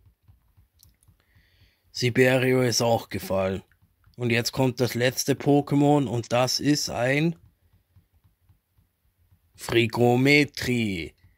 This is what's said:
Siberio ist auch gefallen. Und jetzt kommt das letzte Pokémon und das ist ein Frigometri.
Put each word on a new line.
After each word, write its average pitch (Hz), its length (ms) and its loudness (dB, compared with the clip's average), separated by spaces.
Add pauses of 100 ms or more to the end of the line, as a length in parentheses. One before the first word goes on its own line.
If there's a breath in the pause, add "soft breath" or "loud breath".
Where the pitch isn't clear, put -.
(1900)
Siberio 127 720 2
ist 120 180 0
auch 117 300 0
gefallen. 95 520 -4 (540)
Und 120 140 -4
jetzt 117 220 -2
kommt 131 280 -2
das 120 140 -2
letzte 127 400 -2
Pokémon 143 720 2
und 117 260 -6
das 123 260 0
ist 147 300 -2
ein 143 480 -2 (2250)
Frigometri. 120 1600 0 (240)